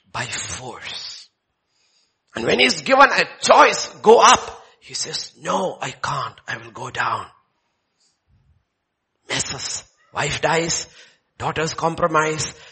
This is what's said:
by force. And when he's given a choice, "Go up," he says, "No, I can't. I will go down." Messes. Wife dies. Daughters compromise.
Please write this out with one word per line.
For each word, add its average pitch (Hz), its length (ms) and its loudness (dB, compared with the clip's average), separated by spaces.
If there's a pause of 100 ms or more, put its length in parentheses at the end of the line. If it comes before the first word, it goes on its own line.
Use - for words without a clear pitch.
(140)
by 123 120 -6
force. - 1000 -12 (1040)
And 117 120 -6
when 233 140 2
he's 254 240 0
given 269 280 6
a 175 140 0 (160)
choice, 240 540 4
"Go 220 260 6
up," - 420 4 (160)
he - 140 -20
says, - 420 -8
"No, 170 460 -4
I 143 100 -6
can't. - 560 -8
I 117 80 -8
will 113 160 -16
go 123 180 -12
down." - 400 -4 (2000)
Messes. - 560 -6 (300)
Wife 147 260 -4
dies. 165 480 -2 (500)
Daughters 156 360 -4
compromise. 156 800 -2 (180)